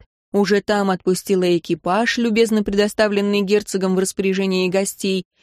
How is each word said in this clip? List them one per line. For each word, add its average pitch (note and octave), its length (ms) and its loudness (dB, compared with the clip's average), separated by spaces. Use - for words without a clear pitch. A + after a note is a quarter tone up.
Уже G3+ 280 2
там G3+ 280 0
отпустила F3+ 680 0
экипаж, F3+ 600 -2
любезно A3 460 2
предоставленный G3+ 760 0
герцогом F#3+ 540 0
в F#3 40 2
распоряжении F#3+ 680 0
гостей, F#3+ 560 -2